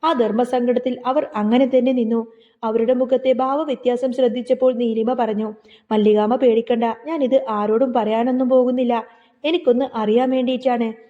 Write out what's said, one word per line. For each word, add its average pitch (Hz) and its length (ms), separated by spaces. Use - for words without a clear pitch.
ആ 330 80
ധർമ്മസങ്കടത്തിൽ 240 920
അവർ 277 200
അങ്ങനെ 226 300
തന്നെ 254 260
നിന്നു. 226 340
അവരുടെ 226 300
മുഖത്തെ 254 380
ഭാവവ്യത്യാസം 262 800
ശ്രദ്ധിച്ചപ്പോൾ 254 600
നീലിമ 226 400
പറഞ്ഞു, 220 420
"മല്ലികാമ്മ 214 440
പേടിക്കണ്ട, 233 480
ഞാനിത് 269 420
ആരോടും 214 440
പറയാനൊന്നും 240 560
പോകുന്നില്ല. 247 580
എനിക്കൊന്ന് 294 400
അറിയാൻ 226 360
വേണ്ടിയിട്ടാണ്. 247 600